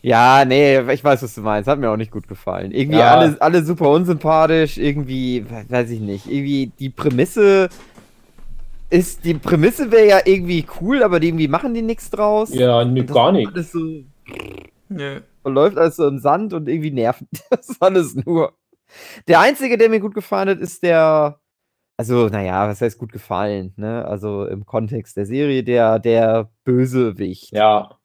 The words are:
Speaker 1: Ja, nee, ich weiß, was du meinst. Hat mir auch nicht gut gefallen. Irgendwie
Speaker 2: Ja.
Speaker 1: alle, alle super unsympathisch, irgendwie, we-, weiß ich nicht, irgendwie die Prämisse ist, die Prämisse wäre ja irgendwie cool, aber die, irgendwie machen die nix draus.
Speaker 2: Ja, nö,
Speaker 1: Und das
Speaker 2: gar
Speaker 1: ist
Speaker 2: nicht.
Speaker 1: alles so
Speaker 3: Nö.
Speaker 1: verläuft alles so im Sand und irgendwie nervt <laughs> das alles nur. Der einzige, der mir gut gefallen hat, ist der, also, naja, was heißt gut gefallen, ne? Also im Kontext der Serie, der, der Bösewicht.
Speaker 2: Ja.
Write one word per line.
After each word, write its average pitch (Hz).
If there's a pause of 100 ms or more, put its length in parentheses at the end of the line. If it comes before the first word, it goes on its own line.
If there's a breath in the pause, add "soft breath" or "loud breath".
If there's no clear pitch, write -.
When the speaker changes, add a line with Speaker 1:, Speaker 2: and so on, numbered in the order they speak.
Speaker 1:
Ja, 123
nee, 135 (120)
ich 143
weiß, 139
was 120
du 113
meinst. 104
Hat 143
mir 123
auch 107
nicht 110
gut -
gefallen. 95
Irgendwie 151
Speaker 2:
Ja. 120
Speaker 1:
alle, 156
alle 165
super 156
unsympathisch, 160
irgendwie, 131
we-, 110
weiß 123
ich 113
nicht, 101
irgendwie 139
die 135
Prämisse 185 (1200 soft breath)
ist, 175
die 170
Prämisse 202
wäre 220
ja 196
irgendwie 175 (140)
cool, 247
aber 180
die, 165
irgendwie 160
machen 185
die 226
nix 226
draus. 214
Speaker 2:
Ja, 120
nö, 123
Speaker 1:
Und 123
das -
Speaker 2:
gar 123
Speaker 1:
ist 190
Speaker 2:
nicht. 147
Speaker 1:
alles 170
so 160 (840)
Speaker 3:
Nö. 139 (220)
Speaker 1:
verläuft 143
alles 165
so 151
im 139
Sand 175
und 156
irgendwie 156
nervt 123 (140)
<laughs> -
das -
alles 175
nur. 160 (720 loud breath)
Der 165
einzige, 254
der 226
mir 220
gut 202
gefallen 196
hat, 185
ist -
der, 156 (560)
also, 120
naja, 98
was 101
heißt 117
gut 110
gefallen, 98
ne? 110
Also 101
im 98
Kontext 110
der 101
Serie, 131
der, 113
der 113 (140)
Bösewicht. 123
Speaker 2:
Ja. 104